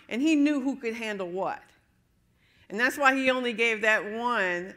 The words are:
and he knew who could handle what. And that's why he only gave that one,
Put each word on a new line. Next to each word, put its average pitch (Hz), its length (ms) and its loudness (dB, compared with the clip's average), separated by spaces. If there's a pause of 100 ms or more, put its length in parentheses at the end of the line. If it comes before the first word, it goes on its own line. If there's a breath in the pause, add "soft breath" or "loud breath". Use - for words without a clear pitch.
and 233 140 -4
he 320 140 4
knew 285 240 4
who 262 160 -2
could 226 180 -6
handle 208 340 -6
what. 175 340 -4 (1040 soft breath)
And 196 100 -8
that's 262 180 0
why 269 200 4
he 262 160 2
only 247 200 0
gave 220 280 0
that 208 320 2
one, 202 640 -2